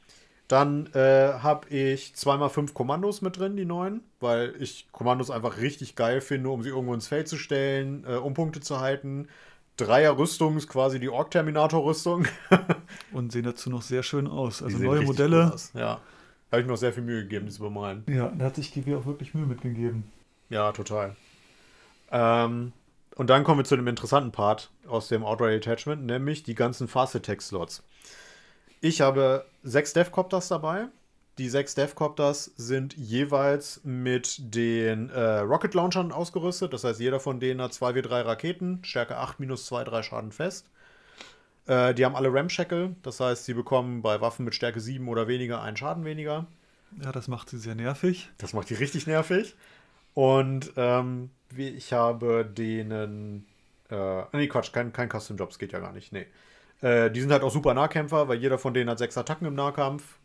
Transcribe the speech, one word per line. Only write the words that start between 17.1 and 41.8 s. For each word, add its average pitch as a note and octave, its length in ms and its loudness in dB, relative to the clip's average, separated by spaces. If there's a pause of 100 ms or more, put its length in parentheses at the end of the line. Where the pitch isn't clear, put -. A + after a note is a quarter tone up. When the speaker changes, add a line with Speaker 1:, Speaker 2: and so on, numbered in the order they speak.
Speaker 1:
gegeben, G2+ 200 -6
die G#2+ 80 -10
zu G#2 80 -16
bemalen. G#2 480 -6
Speaker 2:
Ja, C3 300 0
da B2+ 80 0
hat C3+ 100 -4
sich C#3+ 160 -8
G C#3 140 -6
W C#3+ 80 0
auch C3+ 100 -4
wirklich C#3+ 300 -8
Mühe D#3 100 -2
mitgegeben. A#2 680 -4 (380)
Speaker 1:
Ja, G#2 240 0
total. G#2 420 -4 (960)
Ähm, A#2 600 2 (440)
und C3 120 0
dann C#3 160 8
kommen D3 160 6
wir C3 60 0
zu C#3+ 100 6
dem B2 100 0
interessanten B2 460 2
Part G#2+ 380 2 (160)
aus A2+ 220 -4
dem A2 160 0
Outrider A2+ 260 2
Detachment, A#2 560 -2
nämlich C#3 380 -4
die A#2 100 -6
ganzen B2 340 0
Fast C3 260 2
Attack G#2 280 -4
Slots. - 400 -8 (960)
Ich D#3+ 220 2
habe C3+ 420 4 (180)
sechs C#3 300 0
Deathcopters F3+ 560 0
dabei. E3+ 380 -2 (500)
Die B2+ 140 -4
sechs C#3 240 0
Deathcopters D3 800 0
sind C3+ 400 -4
jeweils C#3 880 0
mit B2+ 720 -4
den, A2+ 560 0
äh, A2+ 300 2
Rocket C#3+ 340 0
Launchern F3+ 380 0
ausgerüstet. F3 600 -4
Das A#2 100 -8
heißt, A2+ 160 -2
jeder C3 220 0
von C3 200 -4
denen B2+ 200 -2
hat B2+ 140 -6
zwei B2 200 -2
W C3 60 2
drei A#2+ 220 -2
Raketen, F3 600 -4
Stärke A#2+ 340 -4
acht, B2+ 200 -8
minus C3 280 -8
zwei, A#2+ 180 -4
drei A2+ 180 -4
Schaden G#2+ 300 -8
fest. F#3 340 -8 (1000)
Äh, B2+ 260 4